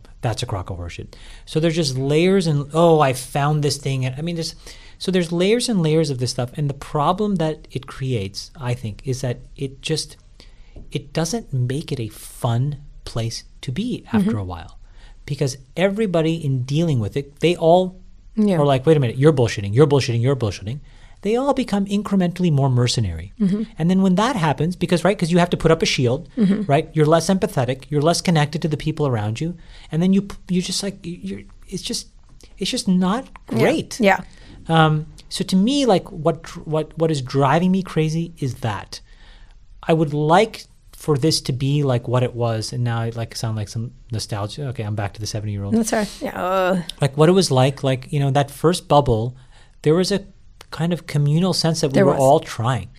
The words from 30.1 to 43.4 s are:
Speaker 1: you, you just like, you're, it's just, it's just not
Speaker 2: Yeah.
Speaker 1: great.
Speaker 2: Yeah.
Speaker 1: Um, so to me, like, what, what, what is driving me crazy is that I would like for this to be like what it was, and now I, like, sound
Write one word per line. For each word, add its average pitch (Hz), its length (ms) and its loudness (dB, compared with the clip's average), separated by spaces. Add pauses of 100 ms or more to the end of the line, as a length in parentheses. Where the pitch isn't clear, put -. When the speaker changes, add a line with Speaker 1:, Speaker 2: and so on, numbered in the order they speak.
Speaker 1:
you, 196 140 2 (200)
you 180 140 0
just 185 220 -6
like, 196 200 -8
you're, 190 380 -12 (260)
it's 190 140 -10
just, - 260 -8 (500)
it's 190 140 -4
just 240 160 -4
not 185 380 2 (260)
Speaker 2:
Yeah. 220 80 -2
Speaker 1:
great. - 400 0
Speaker 2:
Yeah. 190 220 2 (480)
Speaker 1:
Um, 156 380 2 (200)
so - 160 -8
to 185 140 -2
me, 269 280 2
like, 196 240 2
what, 165 460 -4 (120)
what, 156 300 -4
what 160 140 2
is 143 100 -2
driving 139 500 2
me 190 120 2
crazy 165 560 -2
is 127 160 -4
that - 460 -8 (800)
I 170 100 2
would 160 200 0
like 165 520 2 (260)
for - 260 -2
this 151 240 0
to - 120 -4
be 139 300 0
like 127 240 0
what 123 160 0
it 117 120 -4
was, 117 380 -2
and 123 100 -2
now 117 160 -2
I, 117 120 -4
like, 113 240 -8
sound 113 200 -4